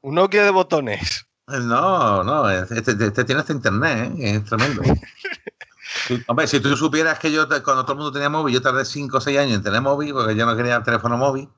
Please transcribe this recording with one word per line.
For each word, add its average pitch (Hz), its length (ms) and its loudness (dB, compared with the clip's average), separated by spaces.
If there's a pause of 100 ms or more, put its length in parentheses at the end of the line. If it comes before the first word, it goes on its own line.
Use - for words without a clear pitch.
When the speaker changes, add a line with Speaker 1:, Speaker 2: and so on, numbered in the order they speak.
Speaker 1:
Un 139 140 -6
Nokia 196 280 4
de 202 80 6
botones. 135 720 0 (220)
Speaker 2:
No, 123 760 2
no, 131 280 0
este, 92 260 -2
este, 117 140 0 (160)
este 107 160 0
tiene 135 180 0
hasta 156 120 -6
internet, 120 640 -2
¿eh? 107 160 0
Es 104 100 -2
tremendo. 113 420 -2
Speaker 1:
<laughs> - 40 6 (1120)
Speaker 2:
Sí, 123 220 -2
hombre, 143 200 0
si 143 120 2
tú 139 180 2
supieras 156 400 0
que 156 140 -2
yo, 156 160 2
te-, 143 160 -2
cuando 131 200 2
todo 139 100 -4
el 139 60 -4
mundo 147 120 -6
tenía 143 180 -2
móvil, 151 240 0
yo 127 80 2
tardé 131 240 0
cinco 135 320 -6
o 123 40 2
seis 143 180 0
años 127 160 2
en 101 80 -2
tener 107 180 0
móvil, 143 320 -2
porque 110 220 0
yo 113 100 0
no 117 100 2
quería 120 200 0
el 117 80 -2
teléfono 117 340 0
móvil 135 400 0